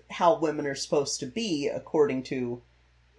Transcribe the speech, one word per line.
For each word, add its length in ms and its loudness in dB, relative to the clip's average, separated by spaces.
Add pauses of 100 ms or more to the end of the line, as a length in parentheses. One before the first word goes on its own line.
how 300 4
women 260 0
are 100 -2
supposed 440 -2
to 80 -6
be 400 -4
according 560 0
to 380 -6 (580)